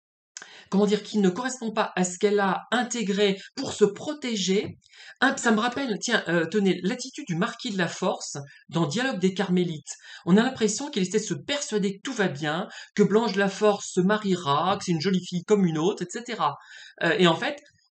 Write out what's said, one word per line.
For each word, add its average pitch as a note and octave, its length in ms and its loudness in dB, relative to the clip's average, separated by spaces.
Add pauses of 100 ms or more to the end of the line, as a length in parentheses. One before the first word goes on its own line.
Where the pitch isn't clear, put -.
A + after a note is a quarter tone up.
(680)
comment G3+ 180 4
dire, G#3 160 0
qui - 160 -2
ne F#3+ 100 6
correspond B3 420 -4
pas G#3+ 240 -2
à C#4 80 2
ce C4+ 140 -4
qu'elle G3+ 220 2
a F#3 320 0
intégré G#3 680 0 (180)
pour B3 180 -8
se G#3 120 6
protéger. G#3+ 920 -4 (420)
Un, C4+ 160 2
ça A#3 140 2
me G#3+ 80 4
rappelle, A#3+ 420 -2
tiens, A#3 260 0
euh, E3 200 2
tenez, G3 340 2
l'attitude B3 460 -6
du E3 80 -2
marquis A3+ 340 -4
de G3 80 -6
la E3+ 100 0
Force - 500 -6 (320)
dans D#3+ 180 0
Dialogue A3 320 -2
des F#3 160 2
Carmélites. F3 580 0 (320)
On F3 100 6
a A3 60 8
l'impression B3+ 480 -2
qu'il G3 140 -2
essaie G#3 160 0
de G#3+ 40 -4
se - 120 -4
persuader G#3 600 -2
que - 60 -20
tout C#4 100 -6
va G#3 140 0
bien, D3+ 400 -4 (280)
que G#3 80 6
Blanche G#3 300 4
de G3 60 0
la G3 100 2
Force G#3 420 0
se F#3 100 0
mariera, F3+ 760 2
que - 80 -10
c'est F3+ 80 2
une D#3 80 0
jolie F3+ 220 0
fille F3 200 -6
comme G3+ 240 4
une D#3 100 0
autre, F3+ 240 0
et F3 80 -6
cetera. F#3+ 460 -4 (480)
Euh, E3 160 4
et F3+ 80 8
en E3 80 6
fait, D4 260 -6 (360)